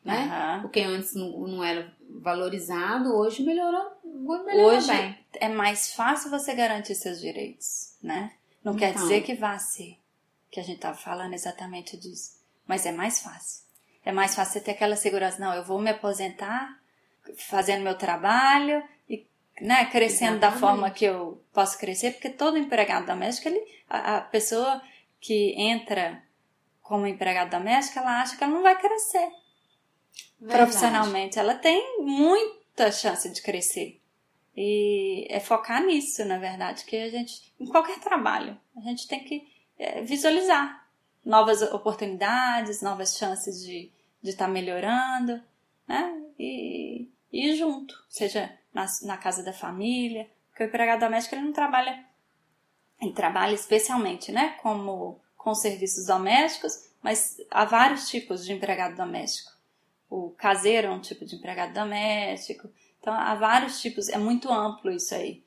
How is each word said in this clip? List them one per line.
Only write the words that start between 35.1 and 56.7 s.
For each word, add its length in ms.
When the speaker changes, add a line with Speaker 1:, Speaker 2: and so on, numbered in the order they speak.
Speaker 2:
é 100
focar 460
nisso, 400
na 120
verdade, 480
que 100
a 140
gente, 500
em 80
qualquer 320
trabalho, 580
a 60
gente 260
tem 160
que, 240
é, 240
visualizar 840
novas 380
oportunidades, 1200
novas 360
chances 460
de, 280
de 140
tá 120
melhorando, 960
né? 340
E, 680
e 180
ir 60
junto, 380
seja 420
na, 120
na 140
casa 260
da 100
família, 760
porque 140
o 40
empregado 340
doméstico, 340
ele 100
não 80
trabalha, 500
ele 120
trabalha 400
especialmente, 800
né, 300
como, 580
com 160
serviços 520
domésticos, 840